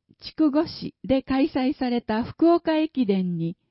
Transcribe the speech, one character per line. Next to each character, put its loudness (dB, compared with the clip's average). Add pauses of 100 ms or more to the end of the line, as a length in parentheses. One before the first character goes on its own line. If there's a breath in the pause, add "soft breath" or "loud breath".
(200)
筑 0
後 2
市 -10 (100)
で 0
開 0
催 -2
さ -4
れ -2
た -2
福 2
岡 2
駅 0
伝 0
に、 -4 (140)